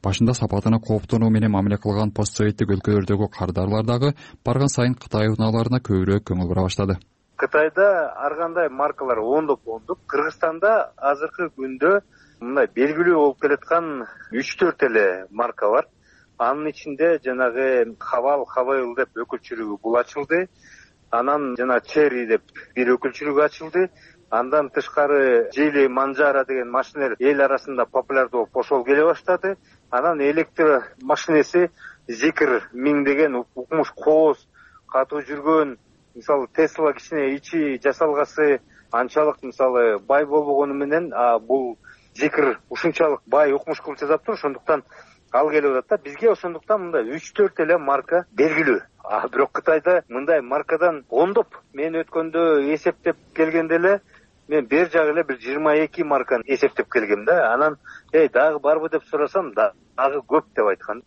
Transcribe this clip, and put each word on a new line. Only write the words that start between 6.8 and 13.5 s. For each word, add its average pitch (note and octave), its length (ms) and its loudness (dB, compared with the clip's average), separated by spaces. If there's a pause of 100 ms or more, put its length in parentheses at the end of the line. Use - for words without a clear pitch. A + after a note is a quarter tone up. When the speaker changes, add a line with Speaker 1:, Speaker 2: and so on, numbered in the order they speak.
Speaker 2:
Кытайда D#3+ 800 2
ар C#3+ 240 -4
кандай E3+ 280 -2
маркалар C3 520 -2
ондоп C#3+ 460 0
ондуп, A2+ 400 -10
Кыргызстанда E3 920 0
азыркы D3 560 -4
күндө C3+ 460 0 (420)
мындай B2 320 0
белгилүү D#3 480 2
болуп C#3+ 180 2
келаткан D3 680 -2 (260)